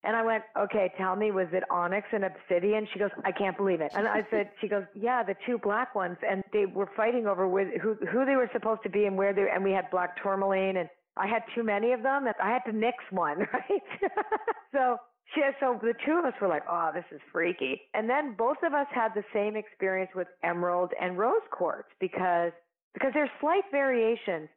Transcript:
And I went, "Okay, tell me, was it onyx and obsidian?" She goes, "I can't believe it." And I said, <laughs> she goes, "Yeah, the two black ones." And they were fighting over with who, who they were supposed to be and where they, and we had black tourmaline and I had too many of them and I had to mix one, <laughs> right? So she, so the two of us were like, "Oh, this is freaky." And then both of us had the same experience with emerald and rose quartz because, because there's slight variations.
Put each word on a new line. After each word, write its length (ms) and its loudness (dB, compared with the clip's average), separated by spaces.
And 120 0
I 80 2
went, 200 0
"Okay, 400 0
tell 180 0
me, 140 0
was 240 0
it 160 0
onyx 420 0
and 140 0
obsidian?" 680 0
She 60 -8
goes, 140 0
"I 80 0
can't 260 -2
believe 240 2
it." 140 -2
And 120 0
I 240 0
said, 240 0
<laughs> 40 -20
she 80 -4
goes, 180 -2
"Yeah, 260 0
the 140 -2
two 140 0
black 340 0
ones." 240 -2
And 240 0
they 140 2
were 320 -2
fighting 300 2
over 200 2
with 200 2
who, 140 0
who 140 2
they 100 2
were 180 2
supposed 300 0
to 60 -2
be 160 2
and 100 0
where 180 2
they, 200 4
and 100 0
we 80 4
had 200 0
black 320 -2
tourmaline 540 2
and 120 -2
I 100 0
had 160 0
too 80 -2
many 300 2
of 100 -2
them 240 2
and 160 -2
I 80 0
had 140 2
to 80 -4
mix 240 0
one, 300 0
<laughs> 140 -2
right? 280 0
So 240 4
she, 80 2
so 220 2
the 120 2
two 80 4
of 120 2
us 160 0
were 60 2
like, 220 0
"Oh, 240 0
this 180 -6
is 100 -16
freaky." 500 -2
And 160 0
then 280 0
both 280 2
of 80 2
us 200 2
had 220 0
the 80 -2
same 220 0
experience 600 -2
with 120 -2
emerald 480 0
and 160 -2
rose 240 4
quartz 380 -2
because, 520 0
because 200 0
there's 160 2
slight 320 2
variations. 840 2